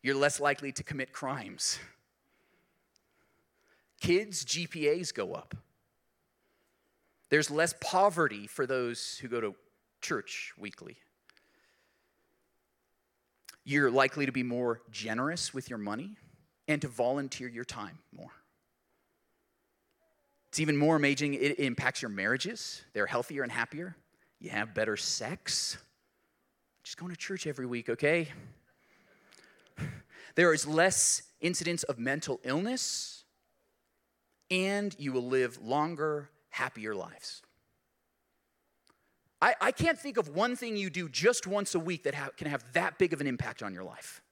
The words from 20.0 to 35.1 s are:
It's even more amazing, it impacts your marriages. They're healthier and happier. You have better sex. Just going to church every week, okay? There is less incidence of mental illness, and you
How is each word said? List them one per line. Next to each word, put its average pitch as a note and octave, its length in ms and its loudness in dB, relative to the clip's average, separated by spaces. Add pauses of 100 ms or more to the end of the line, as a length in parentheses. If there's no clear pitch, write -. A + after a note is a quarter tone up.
It's - 100 -6
even D3+ 200 4
more D#3 180 6
amazing, C#3+ 380 2
it C#3+ 260 0
impacts B2+ 400 0
your B2 80 -4
marriages. A#2+ 760 -2 (120)
They're G2+ 120 2
healthier A#2+ 360 -2
and B2 100 -4
happier. D3 420 -4 (460)
You - 100 -12
have G#2+ 240 -4
better G#2+ 220 0
sex. - 800 -4 (1080)
Just - 140 -12
going F3+ 160 -8
to E3+ 60 -10
church - 280 -6
every C3 200 -4
week, A#2+ 240 -4
okay? D3+ 380 4 (2000)
There E3+ 180 8
is D3+ 140 2
less E3 560 4 (180)
incidence E3+ 440 0
of B2+ 140 -2
mental C3+ 440 -2
illness, F#3+ 840 -4 (1300)
and G3 480 2
you C#3+ 140 -2